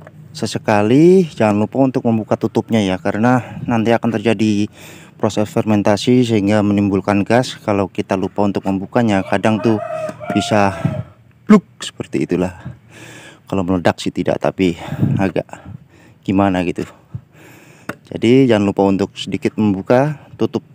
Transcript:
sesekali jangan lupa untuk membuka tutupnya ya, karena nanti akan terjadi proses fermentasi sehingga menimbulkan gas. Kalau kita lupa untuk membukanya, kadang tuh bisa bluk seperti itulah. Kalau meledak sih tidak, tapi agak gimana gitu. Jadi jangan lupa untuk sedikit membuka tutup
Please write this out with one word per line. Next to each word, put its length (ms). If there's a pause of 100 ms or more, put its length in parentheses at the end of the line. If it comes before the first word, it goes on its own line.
(360)
sesekali 920
jangan 340
lupa 140
untuk 260
membuka 320
tutupnya 480
ya, 160
karena 640
nanti 320
akan 240
terjadi 480 (480)
proses 320
fermentasi 720
sehingga 400
menimbulkan 640
gas. 320
Kalau 320
kita 240
lupa 320
untuk 240
membukanya, 560
kadang 320
tuh 240 (560)
bisa 400 (720)
bluk 160 (160)
seperti 480
itulah. 480 (680)
Kalau 220
meledak 320
sih 80
tidak, 320
tapi 400 (400)
agak 240 (800)
gimana 400
gitu. 240 (1200)
Jadi 400
jangan 160
lupa 240
untuk 240
sedikit 480
membuka 640 (160)
tutup 240 (100)